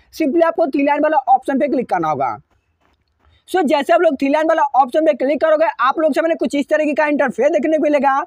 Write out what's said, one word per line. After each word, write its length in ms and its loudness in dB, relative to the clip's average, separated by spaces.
सिंपली 300 -2
आपको 220 0
थ्री 200 -2
लाइन 160 0
वाला 140 0
ऑप्शन 320 0
पे 80 0
क्लिक 220 -4
करना 180 -2
होगा। 280 -4
So, 140 0
जैसे 300 0
आप 80 4
लोग 160 2
थ्री 120 -2
लाइन 200 0
वाला 140 0
ऑप्शन 320 2
पे 80 4
क्लिक 260 -2
करोगे, 260 2
आप 180 0
लोग 160 2
सामने 200 0
कुछ 200 -4
इस 140 -2
तरीके 260 0
का 120 0
इंटरफेस 440 0
देखने 260 0
को 60 -2
मिलेगा। 320 2